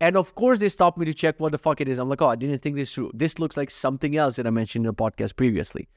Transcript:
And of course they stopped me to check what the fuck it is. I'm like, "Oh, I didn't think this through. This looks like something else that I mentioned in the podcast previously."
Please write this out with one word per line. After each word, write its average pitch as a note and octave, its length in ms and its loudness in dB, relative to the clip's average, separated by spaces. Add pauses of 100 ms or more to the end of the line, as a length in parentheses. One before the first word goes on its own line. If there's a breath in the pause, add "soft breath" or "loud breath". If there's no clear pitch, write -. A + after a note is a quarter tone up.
And F3 160 4
of - 160 0
course B3 240 4
they G3+ 120 2
stopped F3 280 2
me E3+ 80 -2
to D#3 80 -2
check D#3+ 260 0
what D#3 120 -2
the D3+ 80 -2
fuck D#3 200 0
it C#3 80 -2
is. B2+ 120 -2
I'm B2+ 100 -2
like, C#3 120 -2
"Oh, D3+ 60 6
I A#2 80 4
didn't C3+ 260 -4
think D3 140 -4
this C#3 180 -6
through. B2+ 200 -6
This D3+ 260 -2
looks D#3+ 180 -4
like C#3+ 120 -4
something C#3+ 460 -2
else C#3+ 220 0
that A#2+ 100 -2
I A2+ 40 0
mentioned A2+ 340 -2
in A2 40 0
the G#2 40 -2
podcast A2 420 -4
previously." A2 600 0